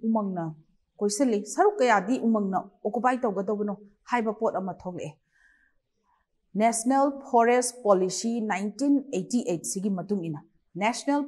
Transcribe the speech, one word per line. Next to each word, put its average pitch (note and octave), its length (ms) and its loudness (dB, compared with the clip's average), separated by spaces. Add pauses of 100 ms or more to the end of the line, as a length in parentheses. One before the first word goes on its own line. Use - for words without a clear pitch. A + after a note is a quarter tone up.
ꯎꯃꯪꯅ F#3+ 520 -2 (440)
ꯀꯣꯏꯁꯤꯜꯂꯤ, G#3 460 0
ꯁꯔꯨꯛ G#4 340 2
ꯀꯌꯥꯗꯤ A#3 400 4
ꯎꯃꯪꯅ G#3 400 0 (240)
ꯑꯣꯀꯨꯄꯥꯏ A#3+ 360 0
ꯇꯧꯒꯗꯧꯕꯅꯣ G#3 580 -2 (260)
ꯍꯥꯏꯕ A3+ 300 -2
ꯄꯣꯠ A3 220 -2
ꯑꯃ F#3 180 -4
ꯊꯣꯛꯂꯛꯑꯦ꯫ F3 380 -12 (1400)
ꯅꯦꯁꯅꯦꯜ A#3+ 560 2 (160)
ꯐꯣꯔꯦꯁ B3 560 4
ꯄꯣꯂꯤꯁꯤ F#3+ 480 2 (100)
ꯅꯥꯏꯟꯇꯤꯟ G#3 540 0 (180)
ꯑꯩꯠꯇꯤ F#3+ 260 -2 (100)
ꯑꯩꯠ E3 160 -2
ꯁꯤꯒꯤ G3 240 -4
ꯃꯇꯨꯡ F#3+ 340 -4
ꯏꯟꯅ, D#3+ 180 -8 (340)
ꯅꯦꯁꯅꯦꯜ A#3+ 520 -2